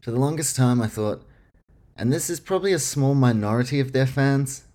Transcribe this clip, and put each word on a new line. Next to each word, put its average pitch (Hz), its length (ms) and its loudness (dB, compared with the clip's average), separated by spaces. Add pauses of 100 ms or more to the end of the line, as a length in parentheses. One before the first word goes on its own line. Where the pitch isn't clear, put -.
for 117 120 -8
the 123 80 0
longest 151 360 -2
time 123 240 4
I 113 60 0
thought, 107 360 -4 (760)
and 120 160 0
this 160 180 -4
is 170 100 -6
probably 190 320 -2
a 170 60 2
small 139 360 0
minority 123 640 2
of 131 120 -2
their 131 140 2
fans, 139 560 0 (120)